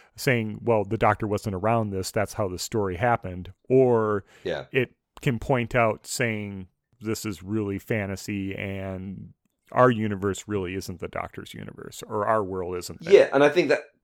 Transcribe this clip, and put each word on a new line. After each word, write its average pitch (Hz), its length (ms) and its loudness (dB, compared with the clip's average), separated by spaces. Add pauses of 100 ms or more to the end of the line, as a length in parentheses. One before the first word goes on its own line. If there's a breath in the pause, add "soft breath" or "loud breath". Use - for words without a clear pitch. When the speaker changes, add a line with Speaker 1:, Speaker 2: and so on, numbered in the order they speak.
(140 loud breath)
Speaker 1:
saying, 110 480 -2
"Well, 110 220 2
the 107 120 -4
Doctor 107 300 2
wasn't 101 280 -2
around 110 360 0
this, 95 200 -4
that's 101 220 -2
how 107 140 -2
the 90 100 -6
story 98 380 -2
happened." 95 560 -2 (180)
Or 113 540 4 (200 soft breath)
Speaker 2:
Yeah. 73 280 -4
Speaker 1:
it 127 240 -2 (260)
can 123 160 0
point 120 380 -2
out 113 320 2
saying, 104 600 -4 (340)
"This 107 240 -4
is 92 180 -8
really 101 340 -4
fantasy, 98 800 -6
and 98 760 -8 (400)
our 127 180 6
universe 101 560 -2
really 95 280 -4
isn't 92 260 -10
the 90 80 -6
Doctor's - 440 -10
universe, - 540 -14
or 104 180 -2
our 110 180 2
world 92 340 -4
isn't 90 260 -10
there." 180 100 2
Speaker 2:
Yeah, 156 200 10
and 139 100 6
I 147 60 8
think 165 180 2
that 120 140 2 (220)